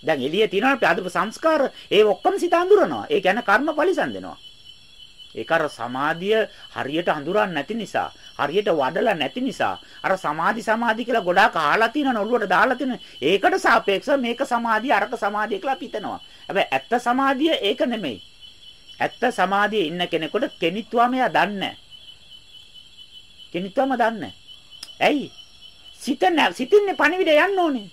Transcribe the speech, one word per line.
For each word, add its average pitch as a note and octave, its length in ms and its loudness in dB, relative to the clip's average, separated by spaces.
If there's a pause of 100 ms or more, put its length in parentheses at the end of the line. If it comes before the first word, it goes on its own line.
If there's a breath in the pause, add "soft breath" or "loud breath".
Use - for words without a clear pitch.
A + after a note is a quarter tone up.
දැන් C#3+ 200 -2
එළියේ F#3 260 0
තියෙනවා E3 240 0
අපි E3+ 140 0
අදපු F3+ 240 0
සංස්කාර, A#3+ 600 0 (160 loud breath)
ඒ G#3+ 180 4
ඔක්කොම F4+ 340 0
සිත F4 160 0
අඳුරනවා. E4+ 520 2
ඒ - 140 0
කියන්නේ F#3+ 220 0
කර්ම A#3 280 2
පරිසම් D4 400 0
දෙනවා. F#2 280 -12 (920)
ඒක - 180 -8
අර D#3+ 180 2
සමාධිය D#3 720 -2 (340 loud breath)
හරියට D3+ 360 -4
අඳුරන්නේ F3+ 460 -2
නැති D3+ 200 -4
නිසා, C#3+ 340 -4 (280 loud breath)
හරියට F3 340 -2
වඩලා D#3+ 440 0
නැති D3 260 -4
නිසා, B2+ 340 -2 (260 loud breath)
අර F3 160 -2
සමාධි F3 460 -2
සමාධි A3+ 420 -2
කියලා A3+ 180 0
ගොඩාක් F3+ 340 4
අහලා E3+ 320 2
තියෙනවනේ, C4 340 -2
ඔළුවට A3 260 0
දාලා A3 280 2
තියෙන. B3+ 240 -4 (180 loud breath)
ඒකට G3+ 400 2
සාපේක්ෂව A3+ 640 2
මේක A#3 240 -4
සමාධිය, A#3 480 0
අරක G#3 220 0
සමාධිය G#3 440 -4
කියලා C4 180 -4
අපි C4+ 100 -12
හිතනවා. C#3+ 340 -8 (220 loud breath)
හැබැයි - 280 -2
ඇත්ත - 280 -2
සමාධිය C4+ 600 0
ඒක B3 220 -2
නෙමෙයි. G#3 400 -4 (720)
ඇත්ත - 340 -4
සමාධියේ G3+ 560 0
ඉන්න F3 220 -4
කෙනෙකුට E3+ 480 -2
කෙනිත්වම A#3 580 0
එයා B3+ 160 0
දන්නේ F3 280 0
නැහැ. C#3 260 -8 (1600)
කෙනිත්වම A#3 440 -2
දන්නේ A3+ 280 0
නැහැ. A2 120 -10 (680)
ඇයි? A3+ 340 0 (680)
සිත C4+ 260 -2
නැ-, C#4 240 2
සිතින්නේ F#4+ 440 4
පණිවිඩ D#4+ 380 2
යන්න F#4 240 4
ඕනේ. C4 340 0